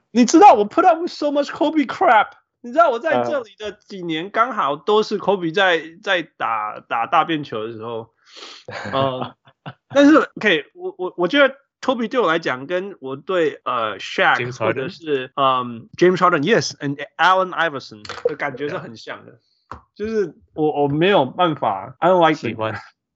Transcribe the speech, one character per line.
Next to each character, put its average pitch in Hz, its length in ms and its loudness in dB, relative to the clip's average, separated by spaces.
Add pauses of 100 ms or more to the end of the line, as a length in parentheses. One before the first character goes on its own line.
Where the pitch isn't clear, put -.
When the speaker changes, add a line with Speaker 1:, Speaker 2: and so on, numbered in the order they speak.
(120)
Speaker 1:
你 240 120 4
知 311 160 6
道 370 140 12
我 208 140 4
put 349 200 2
up 330 140 4
with 349 100 -6
so - 160 -4
much 285 200 -2
Kobe 302 380 -2
crap， 226 420 2 (340)
你 240 100 -14
知 254 60 -4
道 330 120 4
我 233 100 -2
在 311 240 0
这 262 180 -4
里 208 180 -16
的 208 140 -10
几 196 280 -16
年， 165 260 -6
Speaker 2:
嗯。 - 20 -12
Speaker 1:
刚 233 240 -2
好 147 240 -2
都 214 260 2
是 208 160 -4
Kobe 175 340 -2
在， 180 280 2 (200)
在 190 200 -2
打， 113 580 -6
打 123 260 -4
大 156 200 2
便 156 180 -4
球 110 240 -8
的 117 60 -12
时 110 100 -14
候。 113 300 -10 (500)
Speaker 2:
<laughs> - 320 -12
Speaker 1:
嗯， 131 380 -4 (560)
但 285 180 6
是， 311 80 6
OK， 196 580 0
我， 180 240 -12
我， 180 200 -8
我 175 100 0
觉 277 180 4
得 262 80 0 (280)
Kobe 240 280 -2
对 269 80 -4
我 202 120 2
来 165 100 0
讲， 139 260 -6
跟 185 360 -6
我 131 160 -10
对， 165 480 -2
呃， 110 340 -4
Shaq 160 380 2
Speaker 3:
James 123 160 -4
Harden。 113 120 -6
Speaker 1:
或 110 60 2
者 131 160 -4
是， 135 480 -6
嗯， 127 640 -2
James 180 180 4
Harden，yes，and 165 800 0 (220)
Allen 185 320 2
Iverson 139 540 -6 (260)
的 160 80 -8
感 143 180 -8
觉 143 140 -6
是 175 80 -8
很 120 180 -14
像 110 300 -16
的。 113 80 -20
Speaker 3:
Yeah。 - 40 -20 (580)
Speaker 1:
就 208 100 -10
是 214 300 -4 (180)
我， 147 300 0
我 143 60 2
没 156 180 2
有 185 180 4
办 160 300 -2
法， 107 440 -4
I 165 100 2
don't 185 100 4
like 160 180 4
them。 131 120 -8
Speaker 3:
喜 110 60 -8
欢。 110 200 -6 (400)